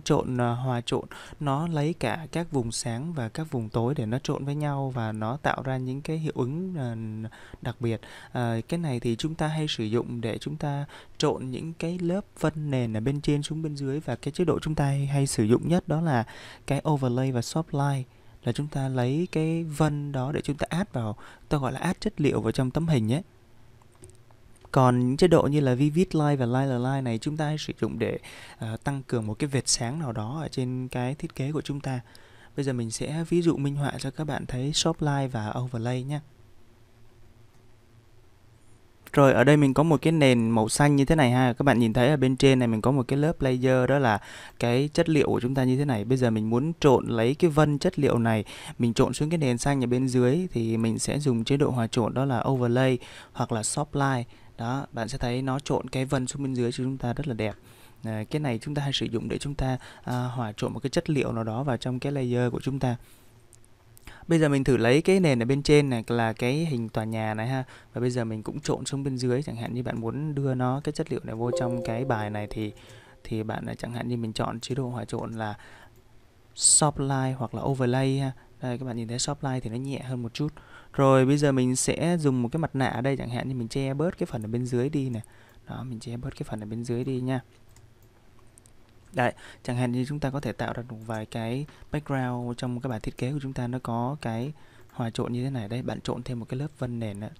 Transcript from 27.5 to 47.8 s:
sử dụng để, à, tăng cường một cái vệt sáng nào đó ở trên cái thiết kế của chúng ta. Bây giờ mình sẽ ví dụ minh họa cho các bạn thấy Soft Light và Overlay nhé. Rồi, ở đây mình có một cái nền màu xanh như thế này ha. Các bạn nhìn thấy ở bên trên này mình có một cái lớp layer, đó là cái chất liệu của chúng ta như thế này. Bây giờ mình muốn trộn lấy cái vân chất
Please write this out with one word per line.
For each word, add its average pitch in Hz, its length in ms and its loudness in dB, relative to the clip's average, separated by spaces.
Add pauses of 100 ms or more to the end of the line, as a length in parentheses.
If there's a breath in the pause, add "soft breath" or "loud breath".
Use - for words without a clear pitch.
sử - 240 -8
dụng 113 180 -2
để, 104 200 -2 (380 loud breath)
à, 113 260 -6
tăng 139 200 -4
cường 117 240 -2
một 107 120 -2
cái 151 80 -2
vệt 135 200 -2
sáng 127 320 -2
nào 139 120 -4
đó 113 300 -6
ở 139 60 -6
trên 127 400 -4
cái 127 280 -4
thiết - 200 -10
kế 135 160 -4
của 151 100 -2
chúng 143 180 -6
ta. 135 200 -4 (560 loud breath)
Bây 139 100 -2
giờ 135 80 0
mình 117 180 -4
sẽ 156 380 -4
ví 175 120 2
dụ 170 160 4
minh 139 180 -2
họa 143 240 -2
cho 139 120 -6
các 156 160 -6
bạn 135 180 -4
thấy 127 260 -4
Soft 165 280 0
Light 139 320 0
và 107 280 -4
Overlay 123 440 -4
nhé. 147 160 -6 (3000)
Rồi, 139 200 8
ở 113 100 6
đây 147 140 10
mình 139 160 6
có 139 100 4
một 160 180 4
cái 160 120 4
nền 127 360 6
màu 110 200 2
xanh 143 260 6
như 139 100 6
thế 160 100 4
này 135 160 6
ha. 123 220 4
Các 123 100 -2
bạn 131 160 6
nhìn 113 140 4
thấy 123 140 4
ở 151 100 4
bên 131 200 2
trên 135 220 8
này 123 80 4
mình 110 140 2
có 120 100 4
một 135 160 2
cái 139 120 0
lớp 156 220 0
layer, 127 480 4
đó 135 100 4
là 110 220 4 (380 loud breath)
cái 127 340 2
chất 170 160 4
liệu 156 180 4
của 104 120 2
chúng 123 160 0
ta 135 80 2
như 127 140 4
thế 143 80 0
này. 110 200 0
Bây 131 120 4
giờ 123 120 4
mình 110 200 0
muốn 131 300 2
trộn 127 280 6
lấy 117 280 2
cái 175 140 4
vân 147 300 4
chất 180 200 0